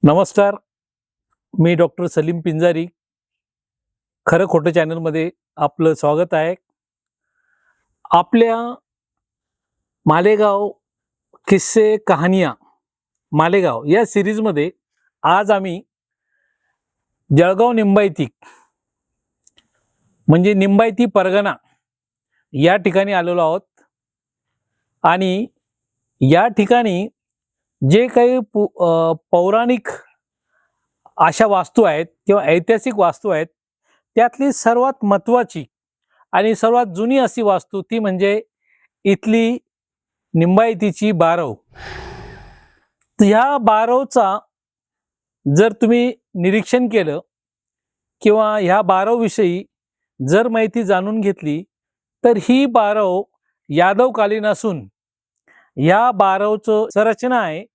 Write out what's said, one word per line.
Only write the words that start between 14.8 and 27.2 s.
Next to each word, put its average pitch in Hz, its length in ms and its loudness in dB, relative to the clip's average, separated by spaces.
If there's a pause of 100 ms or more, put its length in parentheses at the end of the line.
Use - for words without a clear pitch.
आज 190 280 0
आम्ही 190 300 -4 (1600)
जळगाव 190 340 4
निंबायती 202 560 0 (2000)
म्हणजे 180 260 4
निंबायती 202 520 2
परगणा 196 500 0 (1000)
या 160 220 2
ठिकाणी 196 380 0
आलेलो 175 280 -2
आहोत 165 200 -2 (1400)
आणि 185 440 0 (720)
या 165 260 4
ठिकाणी 214 600 0 (840)